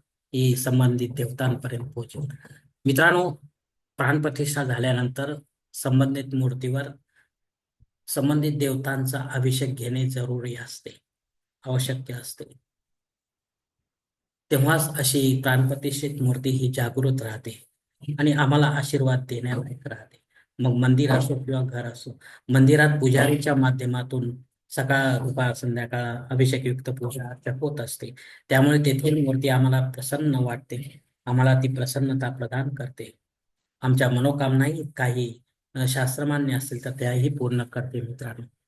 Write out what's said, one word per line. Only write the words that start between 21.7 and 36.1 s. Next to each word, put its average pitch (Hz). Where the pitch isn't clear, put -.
असो, -
मंदिरात 147
पुजारीच्या 139
माध्यमातून 123
सकाळ, 131
दुपार, 123
संध्याकाळ 120
अभिषेकयुक्त 127
पूजा 127
अर्चा 127
होत 143
असते. 117
त्यामुळे 143
तेथील 147
मूर्ती 135
आम्हाला 131
प्रसन्न 143
वाटते, 120
आम्हाला 131
ती 131
प्रसन्नता 131
प्रदान 127
करते. 123
आमच्या 127
मनोकामनाही 135
काही, 123
अ, 127
शास्त्रमान्य 135